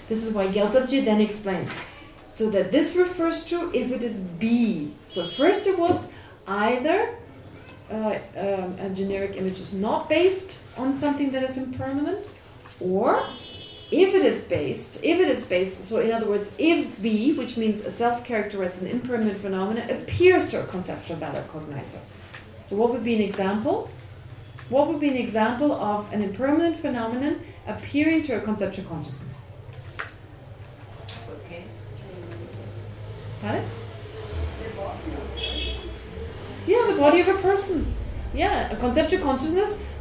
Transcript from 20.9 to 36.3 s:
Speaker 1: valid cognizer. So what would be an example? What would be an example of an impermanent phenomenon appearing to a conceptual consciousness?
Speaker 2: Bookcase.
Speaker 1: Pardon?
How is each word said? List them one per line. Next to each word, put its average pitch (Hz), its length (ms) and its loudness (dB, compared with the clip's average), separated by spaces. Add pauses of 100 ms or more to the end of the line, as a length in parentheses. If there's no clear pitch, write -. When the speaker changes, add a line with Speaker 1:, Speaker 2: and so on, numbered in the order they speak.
Speaker 1:
valid 139 300 -6
cognizer. 147 520 -10 (640)
So 196 140 -4
what 233 140 4
would 247 120 -2
be 233 120 2
an 214 60 4
example? 214 680 0 (800)
What 285 180 4
would 302 140 -2
be 294 80 4
an 254 80 2
example 240 560 2
of 208 400 -2
an 208 80 0
impermanent 294 560 2
phenomenon 247 640 -2 (260)
appearing 302 560 2
to 240 140 -2
a - 20 -2
conceptual 196 460 -2
consciousness? - 560 -10 (1900)
Speaker 2:
Bookcase. - 360 -14 (1800)
Speaker 1:
Pardon? 254 240 -2 (3000)